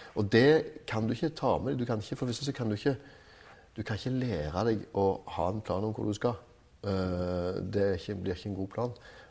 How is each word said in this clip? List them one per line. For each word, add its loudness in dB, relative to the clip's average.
Og 0
det 6
kan -2
du 0
ikke -2
ta 0
med -2
deg. -4
Du 0
kan -2
ikke, -6
for -4
det -2
første -6
så -6
kan -2
du 0
ikke, 0
du -6
kan -4
ikke -2
lære 0
deg 2
å 4
ha 2
en -4
plan -2
om -2
hvor -2
du 0
skal. 0
Eh, -2
det 2
er 2
ikke, -6
blir -4
ikke -8
en -4
god -4
plan. -4